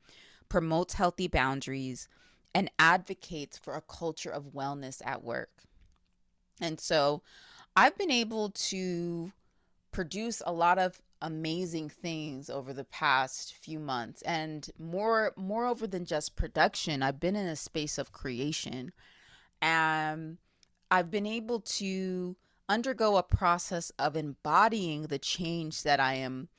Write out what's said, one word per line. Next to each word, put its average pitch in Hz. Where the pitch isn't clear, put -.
promotes 165
healthy 180
boundaries, 135
and 185
advocates 165
for 139
a 156
culture -
of 143
wellness 139
at -
work. 120
And 160
so 147
I've 262
been 381
able 220
to 175
produce 202
a 175
lot 175
of 185
amazing 160
things 151
over 127
the 131
past -
few 160
months, 131
and 156
more, 208
moreover 220
than 180
just -
production, 156
I've 135
been 185
in 196
a 160
space 151
of 135
creation. 127
And 160
I've 180
been 202
able 226
to 185
undergo 220
a 175
process 175
of 147
embodying 160
the 143
change 165
that 143
I 135
am 131